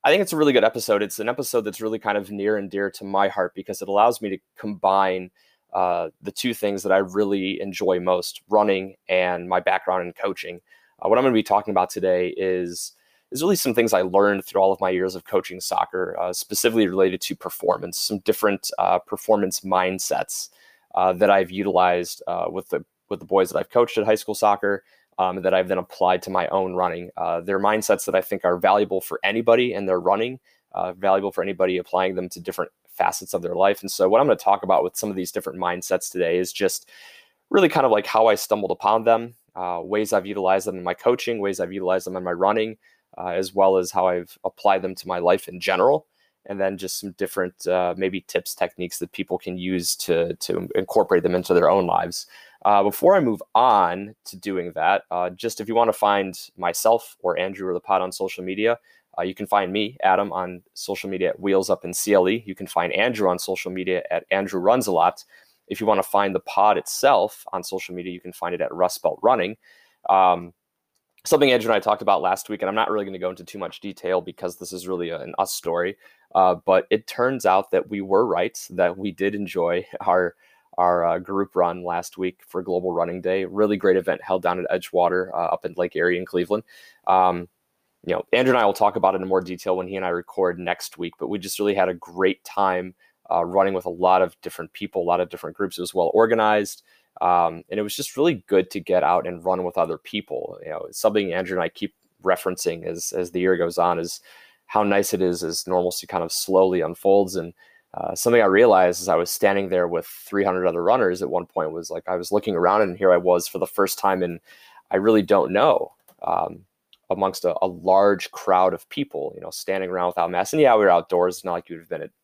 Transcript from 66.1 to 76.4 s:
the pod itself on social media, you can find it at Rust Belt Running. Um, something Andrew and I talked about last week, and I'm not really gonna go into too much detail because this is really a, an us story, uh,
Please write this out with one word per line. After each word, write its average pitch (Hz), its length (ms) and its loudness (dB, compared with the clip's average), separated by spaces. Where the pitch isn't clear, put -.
the 92 60 -2
pod 101 380 2
itself - 720 0
on 92 100 -6
social 92 320 -10
media, 90 180 -10
you 90 80 -12
can 90 120 -16
find 87 220 -6
it 85 80 -4
at - 120 -4
Rust 90 280 -2
Belt - 200 -2
Running. 110 340 2
Um, 90 440 2
something 143 260 4
Andrew 117 200 2
and 107 60 4
I 98 40 2
talked 104 220 0
about 98 200 2
last 92 280 -2
week, 101 120 -6
and 95 60 -2
I'm 101 60 -4
not 110 160 0
really 104 160 -2
gonna 95 120 -12
go 90 120 -4
into 92 140 -16
too - 140 -16
much 90 220 -10
detail 92 400 -4
because 90 360 -10
this 87 160 -14
is 90 140 -12
really 87 220 -4
a, 82 120 -8
an - 180 -12
us 95 160 -2
story, 87 420 -4
uh, 92 220 4